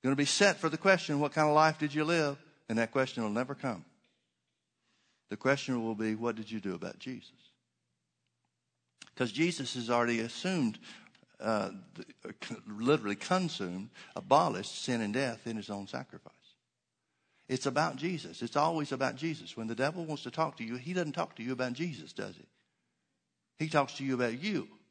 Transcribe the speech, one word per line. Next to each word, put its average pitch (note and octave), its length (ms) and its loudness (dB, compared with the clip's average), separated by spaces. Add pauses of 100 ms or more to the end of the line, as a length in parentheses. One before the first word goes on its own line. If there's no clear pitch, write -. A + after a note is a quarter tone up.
Gonna C3+ 140 4
be C#3 100 4
set - 340 6
for D#3+ 80 0
the D#3 80 0
question, E3+ 420 4
"What C#3+ 140 2
kind D3+ 160 4
of D3+ 60 6
life D#3 240 8
did C#3+ 160 -2
you D3+ 100 2
live?" D3+ 340 2 (300)
And A2+ 100 2
that A2+ 140 2
question C3 300 0
will G#2+ 60 0
never B2+ 260 -2
come. G#2+ 300 -6 (1400)
The G#2+ 80 -4
question C3 480 2
will A2+ 120 -2
be, A2 180 0
"What A2+ 220 -2
did G#2+ 140 -10
you A2 80 -4
do F#2+ 160 -4
about F2 240 -8
Jesus?" - 520 -14 (1600)
'Cause A#2+ 160 0
Jesus C#3 440 0
has A#2+ 160 -4
already A#2+ 300 4
assumed, A#2+ 580 0 (600)
uh, G2+ 340 0 (200)
the, - 140 -12 (200)
uh, - 140 -10
con-, - 260 -10
literally G#2+ 500 2
consumed, A2 760 -2 (260)
abolished G#2+ 580 2
sin A#2+ 280 -2
and G#2 100 -2
death A#2+ 340 -4
in A2+ 120 -4
his G2+ 100 -10
own G2+ 180 -8
sacrifice. - 680 -14 (920)
It's C3 200 -2
about C#3 300 2
Jesus. C#3+ 440 -4
It's A#2+ 160 -2
always D#3 340 2
about B2+ 260 0
Jesus. D#3 380 -6
When A2+ 120 -6
the A2+ 80 -4
devil D#3 320 -2
wants D3+ 160 -6
to B2 80 -8
talk D#3+ 260 -2
to A#2 80 -8
you, A2+ 120 -6
he C#3 180 -8
doesn't E3 180 0
talk E3 240 -4
to A2+ 60 -10
you B2 100 -2
about B2 220 -2
Jesus, B2 400 -6
does G2 220 -8
he? - 100 -20 (1120)
He D#3 100 -2
talks C#3+ 280 2
to C3+ 80 -6
you C3 100 0
about A#2+ 240 0
you. F3 400 -4 (120)